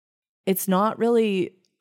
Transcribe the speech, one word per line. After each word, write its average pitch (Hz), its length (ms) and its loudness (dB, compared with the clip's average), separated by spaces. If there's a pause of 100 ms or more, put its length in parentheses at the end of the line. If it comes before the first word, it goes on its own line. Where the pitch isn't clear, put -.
(460)
it's 190 220 -2
not 196 300 0
really 226 560 0 (260)